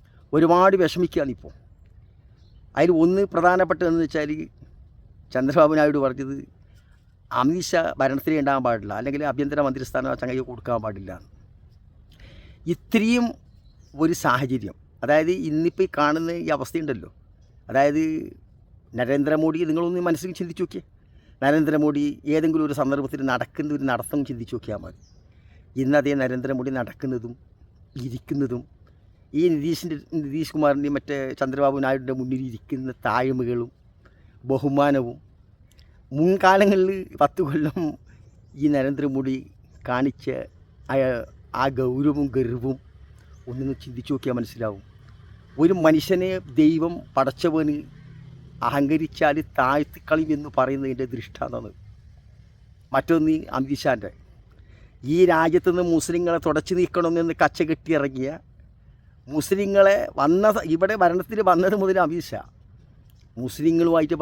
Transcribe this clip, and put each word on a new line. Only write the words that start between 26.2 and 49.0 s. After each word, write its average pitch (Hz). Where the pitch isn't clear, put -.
നരേന്ദ്രമോദി 127
നടക്കുന്നതും 120
ഇരിക്കുന്നതും 127
ഈ -
നിതീഷിൻ്റെ, 156
നിതീഷ് 147
കുമാറിൻ്റെയും 147
മറ്റേ 143
ചന്ദ്രബാബു 139
നായിഡുവിൻ്റെ 131
മുന്നിൽ 131
ഇരിക്കുന്ന 127
താഴ്മകളും 123
ബഹുമാനവും 139
മുൻകാലങ്ങളിൽ 190
പത്ത് 147
കൊല്ലം 151
ഈ 151
നരേന്ദ്രമോദി 135
കാണിച്ച 131
ആ, -
ആ -
ഗൗരവവും 139
ഗർവവും 127
ഒന്നൊന്ന് 131
ചിന്തിച്ചു 123
നോക്കിയാൽ 127
മനസ്സിലാവും. 107
ഒരു 170
മനുഷ്യനെ 180
ദൈവം 160
പടച്ചവന് 147
അഹങ്കരിച്ചാൽ 147